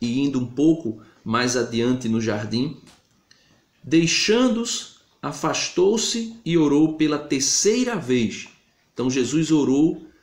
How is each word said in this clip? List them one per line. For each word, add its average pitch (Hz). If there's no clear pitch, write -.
e 120
indo 139
um 123
pouco 143
mais 123
adiante 117
no 113
jardim, 113
"deixando-os, 220
afastou-se 196
e 170
orou 156
pela 151
terceira 220
vez." 123
Então 127
Jesus 139
orou 147